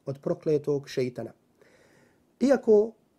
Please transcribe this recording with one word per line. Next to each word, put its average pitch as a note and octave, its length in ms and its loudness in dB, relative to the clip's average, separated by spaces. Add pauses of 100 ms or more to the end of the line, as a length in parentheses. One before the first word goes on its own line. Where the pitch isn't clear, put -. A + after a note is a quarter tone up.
od C#3 120 -10
prokletog D3 680 -4
šeitana. B2 440 -6 (1080)
Iako A3+ 520 4 (260)